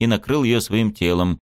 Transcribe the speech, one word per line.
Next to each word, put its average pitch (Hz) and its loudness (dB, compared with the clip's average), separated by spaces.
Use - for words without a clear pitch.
и 113 0
накрыл 131 0
её 117 2
своим 107 0
телом. 87 0